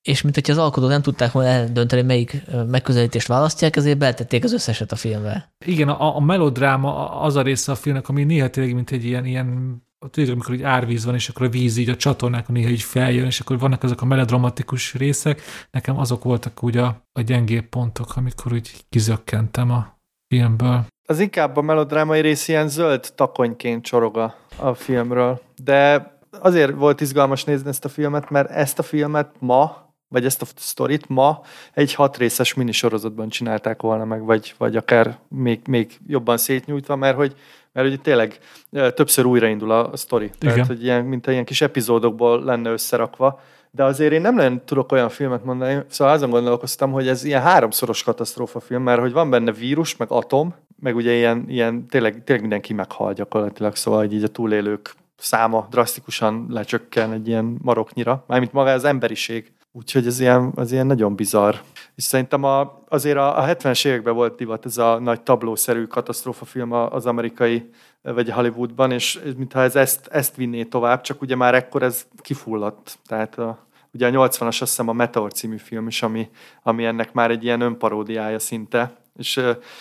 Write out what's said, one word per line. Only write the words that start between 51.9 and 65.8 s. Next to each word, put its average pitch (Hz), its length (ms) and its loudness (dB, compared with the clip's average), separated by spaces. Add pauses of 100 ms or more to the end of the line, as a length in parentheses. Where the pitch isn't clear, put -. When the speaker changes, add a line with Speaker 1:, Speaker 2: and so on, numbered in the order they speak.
Speaker 3:
tényleg 127 160 2
mindenki 104 340 -4
meghal 101 400 -4
gyakorlatilag, 104 600 -4
szóval 110 240 0
hogy 107 140 0
így 107 100 0
a 107 40 0
túlélők 107 640 -2 (220)
száma 113 540 0
drasztikusan 117 800 -2
lecsökken 113 640 -2
egy 110 140 -6
ilyen 117 340 -2
maroknyira, 120 680 -2
mármint 123 260 0
maga 135 180 2
az 127 120 0
emberiség. 117 680 -2 (240)
Úgyhogy 120 320 -2
ez 120 120 -2
ilyen, 127 360 4
az 120 160 -4
ilyen 131 160 0
nagyon 107 280 2
bizarr. 104 380 2 (420)
És - 80 -10
szerintem 139 400 0
a, 139 440 0
azért 143 300 0
a, 143 200 2
a 151 40 2
hetvenes 143 420 0
években 120 300 0
volt 117 220 0
divat 113 300 -8
ez 120 120 -8
a 117 220 4
nagy 120 220 -2
tablószerű 117 640 0